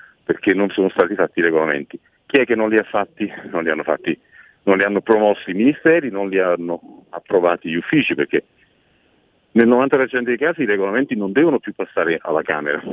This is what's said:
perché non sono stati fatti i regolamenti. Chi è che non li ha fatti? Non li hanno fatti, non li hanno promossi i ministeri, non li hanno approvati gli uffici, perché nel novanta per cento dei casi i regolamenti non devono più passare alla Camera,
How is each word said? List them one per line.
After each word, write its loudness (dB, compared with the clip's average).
perché 0
non 0
sono 0
stati 2
fatti -2
i 2
regolamenti. 0
Chi 2
è 2
che -2
non 0
li 2
ha 2
fatti? -6
Non -4
li -2
hanno -2
fatti, -4
non 4
li 2
hanno 0
promossi 2
i -4
ministeri, 2
non -6
li -2
hanno -4
approvati -2
gli -4
uffici, 0
perché -2
nel 4
novanta 2
per 0
cento -4
dei 0
casi -2
i -2
regolamenti -2
non -4
devono 2
più -12
passare -2
alla -2
Camera, -4